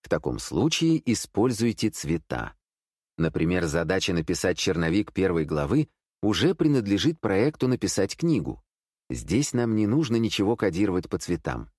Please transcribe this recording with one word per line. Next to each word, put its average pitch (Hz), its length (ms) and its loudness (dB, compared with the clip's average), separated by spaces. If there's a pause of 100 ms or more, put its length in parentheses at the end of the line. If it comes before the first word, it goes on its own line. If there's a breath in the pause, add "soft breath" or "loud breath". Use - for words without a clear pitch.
В - 80 -20
таком 76 300 -2
случае 160 640 0 (100)
используйте 110 760 0
цвета. 71 640 -6 (640)
Например, 82 480 0
задача 85 460 0
написать 87 460 0
черновик 87 540 0
первой 87 320 0
главы 78 440 0 (340)
уже 117 320 2
принадлежит 127 640 2
проекту 113 480 0
"Написать 107 500 0
книгу". 113 460 -2 (480)
Здесь 78 440 -2
нам 117 200 0
не 107 140 2
нужно 127 260 2
ничего 110 400 0
кодировать 95 540 0
по 92 100 -4
цветам. 69 500 -4 (100)